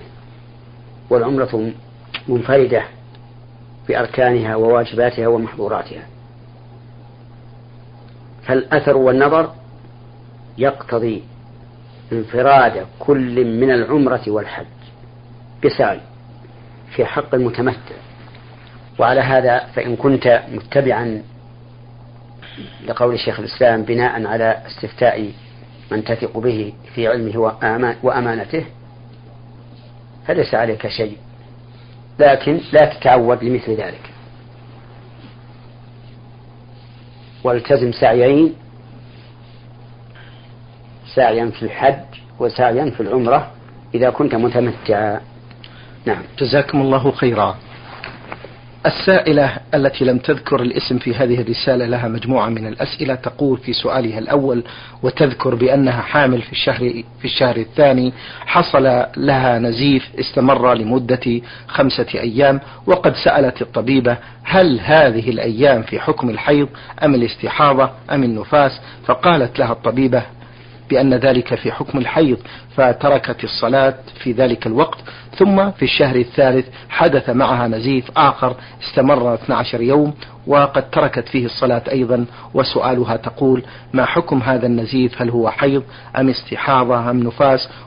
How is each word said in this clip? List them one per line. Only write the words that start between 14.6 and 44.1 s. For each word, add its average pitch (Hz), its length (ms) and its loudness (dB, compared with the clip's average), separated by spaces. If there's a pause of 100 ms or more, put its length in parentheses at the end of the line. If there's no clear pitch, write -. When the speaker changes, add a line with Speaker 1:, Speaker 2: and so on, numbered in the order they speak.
Speaker 1:
بسعي 113 340 0 (960)
في 123 100 0
حق 139 300 -6
المتمتع. 123 600 -4 (1040)
وعلى 127 220 2
هذا 127 380 2 (160)
فإن 120 200 -4
كنت 127 560 2
متبعاً 113 720 -2 (1600)
لقول 120 320 -2
شيخ 104 200 -6
الإسلام 110 440 0
بناء 120 420 -2
على 113 420 -2
استفتاء 110 640 -2 (600)
من 107 120 -4
تثق 113 340 -6
به 110 360 -4 (220)
في 117 120 -2
علمه 113 260 -2
وأما-، 113 680 0
وأمانته 120 600 -2 (1600)
فليس 156 260 -2
عليك 113 340 -2
شيء، 104 300 -6 (1000)
لكن 143 400 4 (140)
لا 147 120 8
تتعود 120 580 2
لمثل 117 280 -2
ذلك، - 380 -8 (3250)
والتزم 123 480 0
سعيين، 135 600 4 (2500)
سعياً 117 340 2
في 110 140 -10
الحج 131 400 0 (360)
وسعياً 127 500 0
في - 100 -12
العمرة 120 520 0 (440)
إذا 123 140 2
كنت 123 260 -2